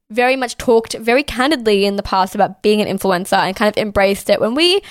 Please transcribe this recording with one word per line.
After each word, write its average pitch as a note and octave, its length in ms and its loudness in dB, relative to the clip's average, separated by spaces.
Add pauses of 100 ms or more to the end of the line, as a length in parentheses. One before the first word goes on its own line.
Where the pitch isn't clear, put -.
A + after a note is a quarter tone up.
very B3 280 0
much B3 180 -6
talked A3+ 380 0
very A#3 280 0
candidly A#3 640 0
in G3+ 120 -2
the G3 40 -4
past F#3+ 320 -2
about G3 300 -2
being G#3+ 160 2
an G#3 80 2
influencer F#3+ 500 -2
and F#3 200 -2
kind G#3+ 100 2
of G#3 100 -2
embraced G3 520 0
it. G3+ 100 2
When A3+ 160 0
we, F4+ 360 2